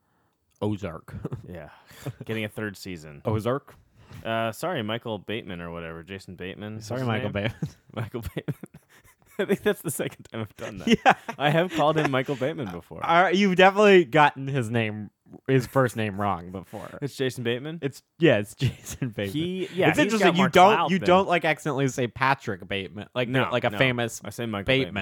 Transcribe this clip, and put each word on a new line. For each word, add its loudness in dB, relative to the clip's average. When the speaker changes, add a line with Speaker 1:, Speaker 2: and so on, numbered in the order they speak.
Speaker 1:
Ozark. -6
<laughs> -12
Speaker 2:
Yeah. -14
Getting -4
a -6
third -8
season. -14
Speaker 1:
Ozark? -2
Speaker 2:
Uh, -2
sorry, -4
Michael -6
Bateman -10
or -10
whatever. -12
Jason -14
Bateman. -12
is -14
Speaker 1:
Sorry, -8
Speaker 2:
his -4
Speaker 1:
Michael -2
Speaker 2:
name? -4
Speaker 1:
Bateman. -6
Speaker 2:
<laughs> -20
Michael -8
Bateman. -10
<laughs> -18
I -4
think 0
that's 0
the -4
second -8
time -10
I've -12
done -12
that. -4
Speaker 1:
<laughs> 4
Yeah. 8
Speaker 2:
I 2
have 2
called 2
him 2
Michael 0
Bateman -6
before. -12
Speaker 1:
Uh, 6
you've 2
definitely 8
gotten 4
his -2
name, -4
his 4
first 2
name -2
wrong -2
before. -14
Speaker 2:
It's -8
Jason -2
Bateman? -4
Speaker 1:
It's, -8
yeah, 6
it's -6
<laughs> -20
Jason -4
Bateman. -4
Speaker 2:
He, -4
yeah, 4
Speaker 1:
It's 2
Speaker 2:
he's 4
Speaker 1:
interesting. 2
Speaker 2:
got 4
Speaker 1:
You 2
Speaker 2:
more 4
Speaker 1:
don't, 8
Speaker 2:
clout 0
Speaker 1:
you 2
Speaker 2:
than -4
Speaker 1:
don't, 6
like, 0
accidentally 0
say -2
Patrick -2
Bateman, -8
like, -2
Speaker 2:
No, 0
Speaker 1:
like -2
a 0
Speaker 2:
no. -4
Speaker 1:
famous 0
Speaker 2:
I -10
say -8
Michael -6
Speaker 1:
Bateman. 0